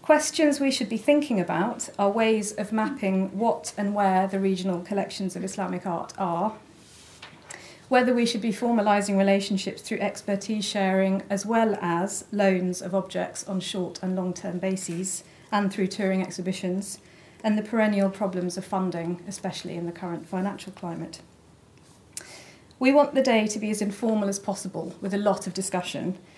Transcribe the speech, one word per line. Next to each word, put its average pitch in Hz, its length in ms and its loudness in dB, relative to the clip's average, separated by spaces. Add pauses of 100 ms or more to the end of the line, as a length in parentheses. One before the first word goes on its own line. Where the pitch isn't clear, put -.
Questions 302 560 4
we 269 120 2
should 262 180 -2
be 226 80 -4
thinking 285 420 4
about 175 600 -2
are 202 120 4
ways 220 420 2
of 202 200 -6
mapping 190 680 0
what - 380 0
and 202 180 -2
where 190 320 4
the 196 140 -2
regional 185 400 0
collections 190 560 -4
of 185 80 -6
Islamic 185 420 -4
art 175 320 -4
are, 185 380 0 (1300)
Whether 247 240 6
we 233 140 4
should 233 160 -2
be 226 100 0
formalising 208 640 2
relationships 196 640 2
through - 200 -6
expertise 202 640 -4
sharing 190 680 2
as 196 160 -2
well 220 340 4
as 175 500 -2
loans 185 520 2
of 185 120 -6
objects 180 540 -4
on 190 120 -2
short 175 420 -6
and 185 120 -2
long-term 185 440 -4
bases 190 680 -4 (260)
and 202 220 2
through 196 140 0
touring 190 360 0
exhibitions, 185 760 -4 (440)
and 214 140 2
the 214 60 0
perennial 208 480 2
problems 185 480 -4
of 190 60 -8
funding, 175 640 -2
especially 180 480 -8
in 170 120 -6
the 170 60 -6
current 170 360 -8
financial 190 440 -4
climate. 165 500 -10 (1600)
We 262 140 6
want 285 220 6
the 269 80 4
day 226 240 4
to 214 120 -2
be 208 120 -2
as 208 100 -2
informal 214 480 0
as 196 100 -2
possible, 180 640 -6
with 196 140 -2
a 202 40 2
lot 202 280 2
of 180 80 -8
discussion, 185 640 -4 (200)